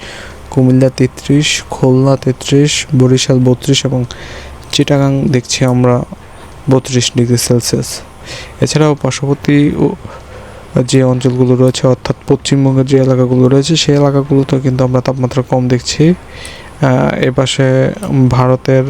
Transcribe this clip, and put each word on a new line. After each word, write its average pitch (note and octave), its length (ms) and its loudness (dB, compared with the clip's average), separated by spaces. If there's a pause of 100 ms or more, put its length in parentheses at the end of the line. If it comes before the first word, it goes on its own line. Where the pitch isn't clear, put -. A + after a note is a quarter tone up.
(500)
কুমিল্লা C3 400 4
তেত্রিশ, - 800 -2
খুলনা C3 460 2
তেত্রিশ, C#3 720 0 (120)
বরিশাল B2+ 400 4
বত্রিশ B2+ 460 2
এবং C3 200 -2 (680)
চিটাগাং C#3 560 0
দেখছি B2+ 360 -2
আমরা B2 400 2 (680)
বত্রিশ C3 460 0
ডিগ্রি A#2+ 200 2
সেলসিয়াস। - 640 -2 (600)
এছাড়াও D3 340 2
পার্শ্ববর্তী C#3+ 840 0
ও D3+ 180 0 (960)
যে C3 160 2
অঞ্চলগুলো B2+ 520 2
রয়েছে, B2+ 300 2
অর্থাৎ B2+ 300 0 (100)
পশ্চিমবঙ্গের C3+ 600 0
যে C3+ 120 2
এলাকাগুলো B2+ 500 2
রয়েছে, C#3 280 2
সেই D3 180 0
এলাকাগুলোতেও C#3 680 2
কিন্তু C3 240 0
আমরা B2+ 160 0
তাপমাত্রা C3 420 -2
কম B2+ 260 -2
দেখছি। D3+ 460 2 (680)
আহ, C3+ 320 2
এপাশে C3 800 0 (360)
ভারতের B2+ 600 2